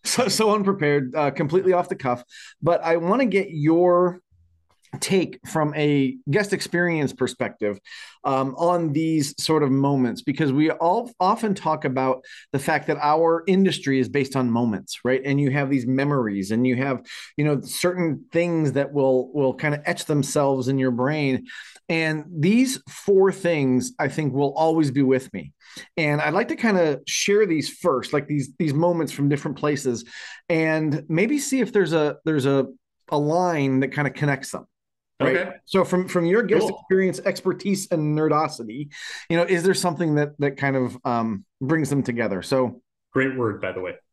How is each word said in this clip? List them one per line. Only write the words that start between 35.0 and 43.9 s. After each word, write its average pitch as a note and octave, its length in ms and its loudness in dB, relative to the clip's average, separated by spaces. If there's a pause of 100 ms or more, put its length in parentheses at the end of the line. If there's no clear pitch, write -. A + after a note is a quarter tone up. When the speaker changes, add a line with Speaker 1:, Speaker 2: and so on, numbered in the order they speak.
Speaker 1:
Right? C3 180 2
Speaker 2:
Okay. F#3+ 160 -4 (120)
Speaker 1:
So F#3 200 2
from, F3+ 240 -2
from E3+ 180 0
your G3+ 160 4
guest G#3 200 2
Speaker 2:
Cool. G#3 160 -4
Speaker 1:
experience, F#3+ 420 0
expertise, F#3 680 -2
and D3+ 280 0
nerdosity, D3 720 -2 (420)
you E3 80 2
know, F3 60 4
is F3 180 0
there F#3+ 100 4
something E3+ 440 0
that, D3 140 2 (100)
that C#3 180 0
kind C#3 180 0
of, B2+ 300 -2
um, A2+ 380 -2 (160)
brings D3+ 280 0
them C#3+ 140 0
together? A2 400 -2
So C3 400 -2 (300)
Speaker 2:
Great C3 220 0
word, A2 280 -4
by F#2+ 100 -6
the F2+ 80 -8
way. F2+ 140 -8 (180)